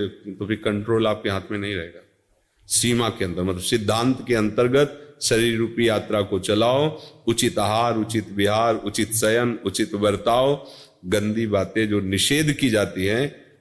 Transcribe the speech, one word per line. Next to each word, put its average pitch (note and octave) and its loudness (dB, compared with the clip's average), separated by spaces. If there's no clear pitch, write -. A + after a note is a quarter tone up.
तो G2 -10
फिर G#2+ -2
control A2 0
आपके G#2+ -2
हाथ F#2+ -4
में G#2 -4
नहीं G2+ -4
रहेगा। E2+ -10
सीमा A#2 2
के G2 -4
अंदर, F2+ -4
मतलब F#2 -2
सिद्धांत A2+ 0
के A#2+ 2
अंतर्गत B2 0
शरीर A#2 2
रूपी A#2 2
यात्रा G#2+ 0
को G2 -2
चलाओ, B2 2
उचित A#2 0
आहार, A2 2
उचित G#2+ -2
विहार, G#2+ 2
उचित G2+ -4
शयन, A#2 2
उचित G2+ -4
बर्ताव, A2+ 2
गंदी G#2+ 0
बातें G2+ 0
जो G2+ 2
निषेध C#3+ 0
की C3+ 0
जाती F#2+ 0
हैं B2+ 0